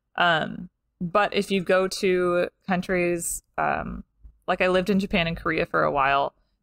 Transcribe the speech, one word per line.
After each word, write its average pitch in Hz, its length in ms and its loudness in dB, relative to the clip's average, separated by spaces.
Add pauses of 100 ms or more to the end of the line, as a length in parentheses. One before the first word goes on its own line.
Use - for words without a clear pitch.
(140)
Um, 175 540 0 (320)
but 185 340 0
if 196 160 -2
you 196 100 2
go 185 280 2
to 180 600 0 (160)
countries, 175 760 -2 (140)
um, - 480 -4 (420)
like, 185 140 0
I 185 80 2
lived 185 220 2
in 190 100 4
Japan 190 260 0
and 165 100 -6
Korea 165 300 -2
for 165 160 0
a 151 80 2
while, 139 440 0 (280)